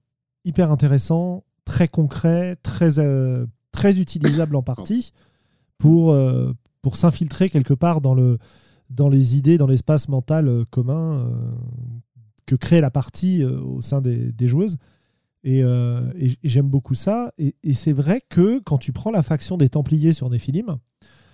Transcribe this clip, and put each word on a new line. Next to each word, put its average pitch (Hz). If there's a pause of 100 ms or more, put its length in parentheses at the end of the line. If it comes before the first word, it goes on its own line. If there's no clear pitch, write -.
(440)
hyper 170
intéressant, 160 (200)
très -
concret, 170
très, 160
euh, 131 (280)
très 202
utilisable 151
en 135
partie 175 (680)
pour, 165
euh, 127 (280)
pour 135
s'infiltrer 175
quelque 143
part 160
dans 131
le, 127 (520)
dans 143
les 135
idées, 151
dans 139
l'espace 135
mental, 147
euh, 120
commun, 139
euh, 120 (960)
que -
crée 165
la 135
partie, 180
euh, 131
au 127
sein 139
des, 120
des 117
joueuses. 165 (720)
Et, 131
euh, 123 (160)
et, 131
et 165
j'aime 139
beaucoup 135
ça. 233
Et, 139
et 147
c'est 151
vrai 147
que 214
quand 147
tu -
prends -
la 202
faction 175
des 180
Templiers 151
sur 127
Nephilim, 143 (560)